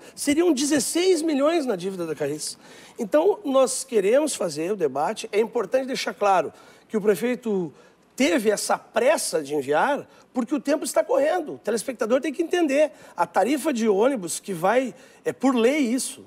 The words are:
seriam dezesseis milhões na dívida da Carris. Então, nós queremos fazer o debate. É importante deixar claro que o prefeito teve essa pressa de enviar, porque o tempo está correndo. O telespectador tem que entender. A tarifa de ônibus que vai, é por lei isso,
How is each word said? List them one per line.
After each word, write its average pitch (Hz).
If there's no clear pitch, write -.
seriam 320
dezesseis 302
milhões 311
na 247
dívida 180
da 156
Carris. 151
Então, 302
nós 262
queremos 240
fazer 165
o 214
debate. 160
É 202
importante 233
deixar 247
claro 185
que 220
o -
prefeito 202
teve 254
essa 196
pressa 226
de 139
enviar, 156
porque 254
o 277
tempo 302
está 311
correndo. 302
O 127
telespectador 233
tem 320
que 277
entender. 311
A 170
tarifa 277
de 226
ônibus 208
que -
vai, 202
é 156
por 262
lei 247
isso, 247